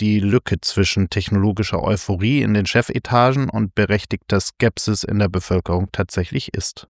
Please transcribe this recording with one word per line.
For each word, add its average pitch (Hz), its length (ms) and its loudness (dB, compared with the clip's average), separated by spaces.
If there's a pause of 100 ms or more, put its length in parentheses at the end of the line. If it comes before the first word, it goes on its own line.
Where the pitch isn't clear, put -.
die 107 180 2
Lücke 101 420 0
zwischen - 480 0
technologischer 98 760 0
Euphorie 107 580 0
in 104 100 2
den 101 140 2
Chefetagen 123 840 0
und 110 280 -2
berechtigter 101 640 0
Skepsis - 640 -2
in 104 160 0
der 101 80 2
Bevölkerung 92 640 0
tatsächlich - 600 -4
ist. - 460 -8